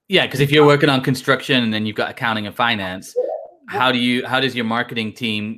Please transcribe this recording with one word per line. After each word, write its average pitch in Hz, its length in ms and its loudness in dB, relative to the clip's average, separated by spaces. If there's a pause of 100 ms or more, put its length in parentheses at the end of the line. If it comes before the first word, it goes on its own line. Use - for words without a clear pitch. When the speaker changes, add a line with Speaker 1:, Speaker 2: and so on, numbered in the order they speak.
Speaker 1:
Yeah, 160 200 2
'cause 131 120 -4
if 143 120 2
you're 147 140 8
working 147 240 6
on 131 120 2
construction 131 640 0
and 110 100 0
then 107 140 -2
you've 107 80 -8
got 113 160 -2
accounting 110 340 -4
and 98 100 -10
finance, 101 600 -4
Speaker 2:
Yeah. 508 60 0 (560)
Speaker 1:
how 127 120 4
do 127 60 0
you, 123 300 0
how 127 120 0
does 131 160 -2
your 120 100 -4
marketing 113 480 -4
team 107 440 -6